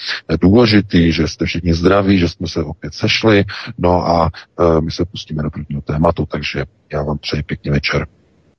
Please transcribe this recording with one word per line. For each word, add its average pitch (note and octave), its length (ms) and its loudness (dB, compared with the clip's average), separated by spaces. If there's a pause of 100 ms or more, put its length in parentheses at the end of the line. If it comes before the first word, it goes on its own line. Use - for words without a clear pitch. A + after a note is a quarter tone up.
(320)
Je E2 60 0
důležitý, G2 760 4
že D#2 160 0
jste - 180 -4
všichni F2 280 -2
zdraví, F#2+ 460 2
že E2+ 100 2
jsme E2+ 180 -8
se D#2+ 160 -6
opět D2+ 300 -10
sešli. G#2+ 500 2 (340)
No F2+ 300 2
a, E2 220 2 (300)
eh, E2 220 4
my D#2+ 100 -4
se F2 140 -4
pustíme - 380 -8
do D2 60 -4
prvního D2 320 -8
tématu, D#2 440 0
takže C#2+ 400 -6 (280)
já D2+ 100 -4
vám D2 140 -4
přeji D2 260 -6
pěkný - 280 -6
večer. C#2+ 360 -2 (520)